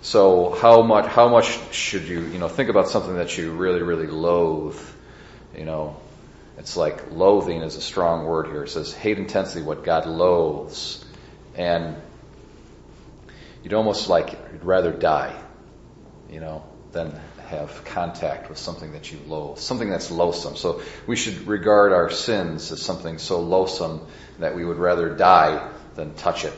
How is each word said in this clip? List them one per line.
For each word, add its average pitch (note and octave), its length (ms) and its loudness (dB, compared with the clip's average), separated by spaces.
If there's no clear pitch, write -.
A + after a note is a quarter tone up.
So F#2 480 6
how A#2 320 8
much, G#2+ 240 4
how A#2+ 220 8
much - 460 2
should F2+ 320 -4
you, E2+ 140 -6
you E2 180 -8
know, E2+ 100 -4
think B2 200 -2
about G2+ 200 4
something F2+ 280 -2
that E2+ 200 -4
you E2 160 -6
really, F2+ 300 0
really E2 240 -2
loathe, D#2+ 720 0
you D#2 80 -12
know? D#2 320 -6
It's - 180 -12
like, D#2 340 -2
loathing F2+ 520 2
is D#2 140 -8
a D#2 60 -12
strong E2 440 -2
word D#2+ 200 -2
here. D2 180 -8
It C#2 60 -12
says, D2+ 240 -8
"Hate G#2+ 240 -2
intensely F#2 440 -4
what D2+ 220 -8
God D#2+ 220 0
loathes." E2 1000 -2
And E2+ 420 -2
you'd F#2 120 -6
almost, G#2+ 340 0
like, E2+ 240 2
you'd D#2+ 120 -16
rather F2+ 280 2
die, D2 420 0
you D#2 100 -16
know, D#2 220 -12
than D#2 260 -8
have - 360 -10
contact E2 640 -6
with D#2 100 -14
something D#2+ 340 -12
that D#2 200 -16
you D2+ 140 -16
loathe, D2 320 -10
something A#2 300 -6
that's F2 220 -6
loathsome. E2+ 460 -2
So - 260 -4
we A#2+ 100 -4
should G2+ 300 -6
regard G#2 460 6
our F2 180 4
sins E2+ 640 -4
as D#2 100 -10
something E2 360 -8
so F2 220 -2
loathsome E2+ 680 -2
that E2+ 180 -4
we E2+ 80 -6
would E2+ 140 -4
rather E2+ 360 2
die D#2+ 560 6
than D2+ 200 -10
touch - 300 -4
it. D2+ 120 -6